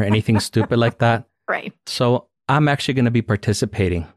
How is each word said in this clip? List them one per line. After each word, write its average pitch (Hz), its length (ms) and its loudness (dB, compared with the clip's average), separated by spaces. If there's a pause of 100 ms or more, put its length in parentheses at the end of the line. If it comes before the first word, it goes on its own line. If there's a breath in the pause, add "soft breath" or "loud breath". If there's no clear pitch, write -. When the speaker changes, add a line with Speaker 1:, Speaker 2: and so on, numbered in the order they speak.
Speaker 1:
anything 107 340 2
stupid 117 400 -2
like 117 200 0
that. 117 260 0 (120)
Speaker 2:
<laughs> - 120 -18
Right. - 240 -8 (140)
Speaker 1:
So - 420 0 (200)
I'm 147 200 4
actually 139 260 -2
gonna 120 160 2
be 117 120 0
participating. 98 840 -2 (100)